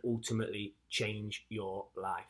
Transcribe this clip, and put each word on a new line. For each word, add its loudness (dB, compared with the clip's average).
ultimately 2
change 0
your -2
life. 0